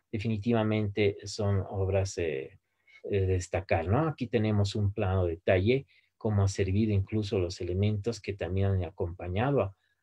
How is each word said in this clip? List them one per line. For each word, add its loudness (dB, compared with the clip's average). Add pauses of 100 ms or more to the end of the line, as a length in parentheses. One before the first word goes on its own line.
(100)
definitivamente 0
son 0
obras, -2
eh, -4 (460)
eh, 0
de 2
destacar, 0
¿no? 2
Aquí -4
tenemos 2
un 0
plano 0
detalle, 2 (320)
cómo 2
ha 4
servido 0
incluso 0
los -2
elementos -2
que -6
también -2
han 0
acompañado -2
a, -6 (280)